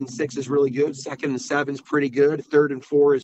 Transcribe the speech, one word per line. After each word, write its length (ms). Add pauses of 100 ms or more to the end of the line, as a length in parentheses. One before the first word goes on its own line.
and 80
six 260
is 140
really 220
good, 260
second 320
and 120
seven 320
is 80
pretty 280
good, 360
third 280
and 100
four 320
is 80